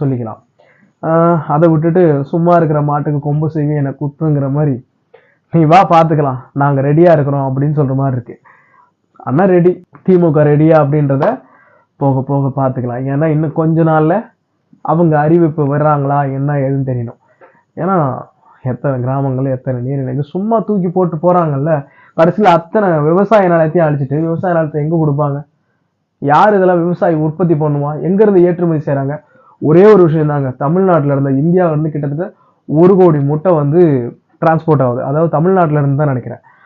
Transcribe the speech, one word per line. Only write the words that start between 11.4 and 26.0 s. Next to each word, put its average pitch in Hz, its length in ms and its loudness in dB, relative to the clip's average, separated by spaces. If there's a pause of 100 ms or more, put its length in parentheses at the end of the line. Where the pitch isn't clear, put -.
போக 135 260 -2
போக 139 300 -2 (100)
பார்த்துக்கலாம். 127 440 -4
ஏன்னா 139 180 -2
இன்னும் 156 280 -2
கொஞ்ச 165 320 0
நாள்ல 160 460 0 (500)
அவங்க 156 380 0
அறிவிப்பு 151 580 0
வர்றாங்களா 143 560 0
என்ன 139 220 -4
ஏதுன்னு 135 340 -2
தெரியணும். 120 300 -6 (580)
ஏன்னா 156 420 -2 (440)
எத்தனை 127 380 -4
கிராமங்கள், 131 440 -4
எத்தனை 127 380 -6
நீர்நிலைகள் 135 400 -6
சும்மா 208 360 -4
தூக்கி 208 300 -2
போட்டு 175 280 -2
போறாங்கல்ல. 156 680 0 (320)
கடைசியில 175 280 0
அத்தனை 175 540 2
விவசாய 190 500 2
நிலத்தையும் 165 400 2
அழிச்சிட்டு 143 320 -2
விவசாய 170 340 -4
நிலத்தை 151 340 -2
எங்க 170 80 -2
கொடுப்பாங்க? 147 480 -2 (720)